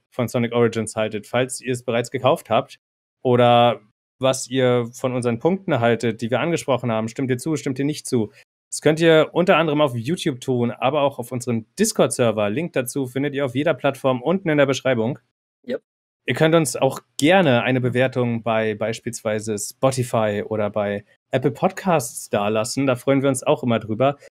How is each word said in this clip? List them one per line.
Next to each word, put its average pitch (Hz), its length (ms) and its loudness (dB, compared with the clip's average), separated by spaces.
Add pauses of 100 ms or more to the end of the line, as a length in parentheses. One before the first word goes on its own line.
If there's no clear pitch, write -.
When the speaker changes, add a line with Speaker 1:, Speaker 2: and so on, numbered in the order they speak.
(100)
Speaker 1:
von 120 180 -4
Sonic 117 240 -2
Origins 117 440 0
haltet, 107 300 -4
falls 127 340 -2
ihr 120 120 -4
es 123 120 -6
bereits 120 260 -2
gekauft 131 400 0
habt, 127 280 -2 (440)
oder 120 580 4 (400)
was 131 280 -2
ihr 123 440 2
von 127 200 -4
unseren 120 260 -2
Punkten 160 420 0
haltet, 117 420 0
die 113 80 -4
wir 120 100 0
angesprochen 135 520 -2
haben. 110 160 -2
Stimmt 131 220 -4
ihr 123 80 -2
zu, 156 180 -4
stimmt 139 220 -6
ihr 139 60 -2
nicht 147 220 -6
zu? 113 240 -2 (400)
Das - 100 -12
könnt 156 200 0
ihr 160 320 4
unter 175 260 2
anderem 151 240 0
auf 135 140 0
YouTube 127 440 -4
tun, 120 300 -2
aber 139 320 -2
auch 139 160 -2
auf 120 140 -10
unserem 120 340 -4 (120)
Discord-Server. 120 680 2
Link 151 240 -4
dazu 131 340 -4
findet 135 280 -4
ihr 139 100 -2
auf 123 100 -4
jeder 156 200 0
Plattform 131 480 -2
unten 175 260 -2
in 151 80 2
der 143 100 6
Beschreibung. 127 520 0 (480)
Speaker 2:
Yep. - 160 -8 (420)
Speaker 1:
Ihr 127 100 -2
könnt 160 200 4
uns 165 220 2
auch 131 240 0 (180)
gerne 147 460 4
eine 127 160 2
Bewertung 123 640 0
bei 110 320 0
beispielsweise 110 800 -4
Spotify 117 880 -2
oder 107 240 -2
bei 101 340 -4 (280)
Apple 135 180 0
Podcasts 165 800 -2
dalassen. 110 560 -2
Da 131 100 2
freuen 135 260 2
wir 139 60 2
uns 131 140 -2
auch 147 220 0
immer 117 160 2
drüber. 110 360 0 (160)